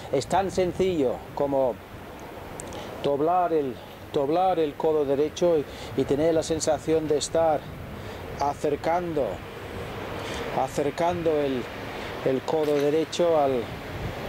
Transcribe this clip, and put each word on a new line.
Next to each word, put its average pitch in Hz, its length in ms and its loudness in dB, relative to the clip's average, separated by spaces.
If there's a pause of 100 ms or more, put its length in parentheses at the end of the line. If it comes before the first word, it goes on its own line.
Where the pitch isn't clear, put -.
(120)
Es 139 160 0
tan 185 240 2
sencillo 175 640 2 (200)
como 135 420 2 (1300)
doblar 165 520 4
el, 139 220 2 (360)
doblar 165 480 2
el 151 140 2
codo 156 320 2
derecho 151 520 2
y, - 440 -2
y - 20 6
tener 147 300 4
la 156 100 2
sensación 156 640 0
de 147 120 4
estar 160 420 2 (800)
acercando, 151 840 0 (1400)
acercando 160 680 0
el, 139 320 2 (640)
el 135 160 2
codo 151 340 2
derecho 156 640 4
al, 135 240 4 (640)